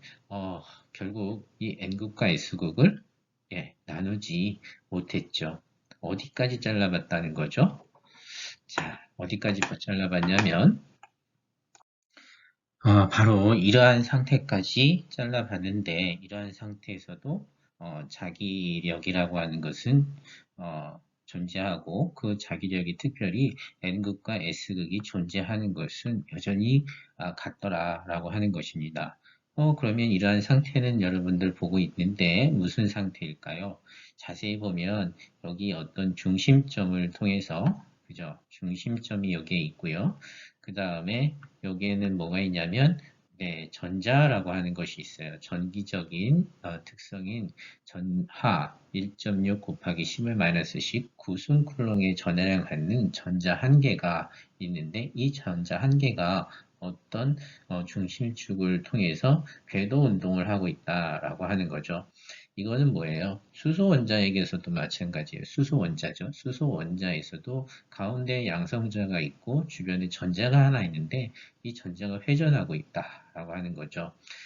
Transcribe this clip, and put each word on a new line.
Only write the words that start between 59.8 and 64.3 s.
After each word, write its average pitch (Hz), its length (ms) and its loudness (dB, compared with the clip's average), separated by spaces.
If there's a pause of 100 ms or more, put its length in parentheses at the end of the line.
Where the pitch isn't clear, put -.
운동을 92 440 2
하고 98 220 0
있다라고 80 760 -4
하는 92 240 0
거죠. 76 400 -6 (500)
이거는 117 360 2
뭐예요? 82 480 -2 (100)
수소 170 360 2
원자에게서도 98 840 2